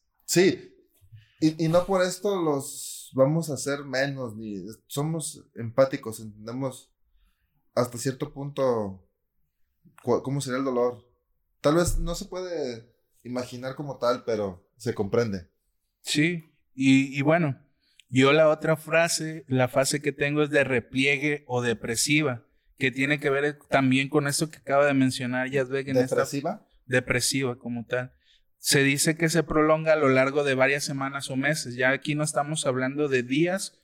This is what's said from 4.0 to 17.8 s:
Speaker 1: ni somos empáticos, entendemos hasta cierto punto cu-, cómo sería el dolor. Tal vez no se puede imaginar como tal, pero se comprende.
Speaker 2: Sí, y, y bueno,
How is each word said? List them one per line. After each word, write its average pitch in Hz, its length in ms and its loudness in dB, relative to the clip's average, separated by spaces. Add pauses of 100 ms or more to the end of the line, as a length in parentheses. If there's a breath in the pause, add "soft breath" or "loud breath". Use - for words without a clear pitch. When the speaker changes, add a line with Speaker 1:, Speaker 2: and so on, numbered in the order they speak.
Speaker 1:
ni 107 280 -8 (220)
somos 156 580 -6 (120)
empáticos, 113 640 0
entendemos 113 720 -10 (800)
hasta 123 240 -2
cierto 135 380 -6
punto 123 720 -2 (920)
cu-, 117 180 0
cómo 139 200 -4
sería 131 180 -4
el 135 60 -4
dolor. 120 380 -2 (560)
Tal 147 140 2
vez 170 240 2
no 170 160 -2
se 196 120 -10
puede 156 600 -8 (360)
imaginar 123 520 -8
como 143 220 -10
tal, 127 280 0
pero 101 520 -4
se 117 160 -4
comprende. 101 560 -2 (520)
Speaker 2:
Sí, 165 540 -2 (200)
y, 135 420 4
y 139 60 -2
bueno, 156 360 2 (500 soft breath)